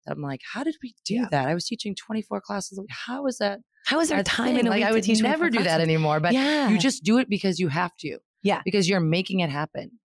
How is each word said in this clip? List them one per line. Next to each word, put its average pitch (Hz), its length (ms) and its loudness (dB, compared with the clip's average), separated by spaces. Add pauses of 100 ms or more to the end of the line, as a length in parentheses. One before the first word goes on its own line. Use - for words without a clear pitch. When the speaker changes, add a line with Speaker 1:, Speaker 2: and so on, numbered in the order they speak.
Speaker 1:
that - 80 -8
I'm 147 80 -8
like, 139 200 -8 (120)
"How 262 120 -6
did 320 180 -4
we 240 120 -14 (100)
do 196 80 -4
Speaker 2:
Yeah. 233 180 0
Speaker 1:
that?" 139 160 0
I 156 60 0
was 175 120 -4
teaching 208 300 -8
twenty-four 214 460 -8
classes 196 360 -8
a 196 40 -12
week. 214 100 -16
How 262 320 -10
was 262 140 -4
that 202 220 -2 (260)
Speaker 2:
How 294 140 0
is 330 100 2
there 196 100 0
Speaker 1:
a 202 40 0
Speaker 2:
time 240 260 0
in 247 60 2
Speaker 1:
thing? 240 120 2
Speaker 2:
a - 40 2
Speaker 1:
Like, 202 60 2
Speaker 2:
week 220 80 2
Speaker 1:
I - 40 2
Speaker 2:
to 220 60 2
Speaker 1:
would 220 80 2
Speaker 2:
teach 220 180 4
Speaker 1:
never 302 220 2
Speaker 2:
twenty-four 233 160 2
Speaker 1:
do 196 60 0
that 180 100 2
Speaker 2:
classes? 165 80 4
Speaker 1:
anymore, 156 360 2
but 175 140 2
Speaker 2:
Yeah. 277 360 2
Speaker 1:
you 214 100 4
just 262 240 0
do 226 160 6
it 254 100 0
because 190 300 0
you 180 80 0
have 170 300 -2
to. - 200 -10 (240)
Speaker 2:
Yeah. 196 240 0
Speaker 1:
Because 185 240 2
you're 190 100 2
making 180 420 2
it 156 100 0
happen. 147 400 -6 (160)